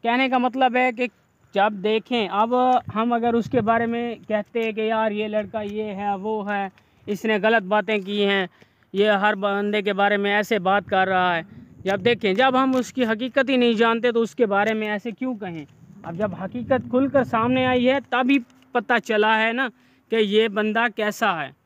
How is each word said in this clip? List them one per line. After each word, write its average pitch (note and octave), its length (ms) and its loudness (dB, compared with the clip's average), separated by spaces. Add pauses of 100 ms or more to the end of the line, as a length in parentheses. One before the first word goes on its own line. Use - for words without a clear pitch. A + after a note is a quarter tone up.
कहने B3 240 0
का B3+ 120 0
मतलब B3+ 360 2
है B3+ 160 2
कि A#3+ 160 -4 (460)
जब G3+ 280 0
देखें, A3 480 -2
अब A3 240 0 (380)
हम A#3 220 0
अगर A#3 200 0
उसके A#3 280 0
बारे A#3 260 0
में A#3 340 -6
कहते G#3+ 420 -4
हैं A3 100 -4
कि G#3+ 160 -2
यार A3 240 -2
ये G#3+ 140 -4
लड़का G#3+ 340 -4
ये G#3 300 -6
है, G3+ 240 -4
वो G#3+ 280 -6
है, G3 260 -4 (360)
इसने G#3+ 340 -2
गलत A3 240 4
बातें G#3 380 0
की G3+ 200 -4
हैं, G3 260 0 (460)
ये G3+ 240 4
हर G#3 180 2
बंदे G3+ 460 -2
के G3+ 120 0
बारे G3+ 240 2
में G3+ 140 0
ऐसे G#3 280 0
बात F#3+ 280 0
कर F#3+ 200 2
रहा F3+ 260 2
है। E3 120 -4 (380)
जब F#3+ 180 -2
देखें, G#3 320 0
जब B3+ 220 4
हम C4 200 2
उसकी B3+ 300 -2
हकीकत A#3 440 0
ही C4 60 2
नहीं A#3+ 200 4
जानते A#3 360 2
तो A3+ 100 2
उसके A#3 260 0
बारे G3+ 260 2
में G#3+ 140 -4
ऐसे G#3 240 -6
क्यों B3+ 240 -6
कहें? E3+ 300 -10 (380)
अब E3+ 120 -10
जब G3+ 180 -2
हकीकत A#3 560 -4
खुलकर C4 360 2
सामने B3 400 0
आई B3 180 2
है C4+ 160 2 (120)
तभी B3+ 260 4 (360)
पता A#3+ 260 0
चला G#3+ 360 2
है A3 160 0
ना B3 160 -2 (440)
कि A3 40 0
ये G#3+ 340 4
बंदा G#3+ 400 0
कैसा G#3 420 -2
है। C#3+ 200 -6 (140)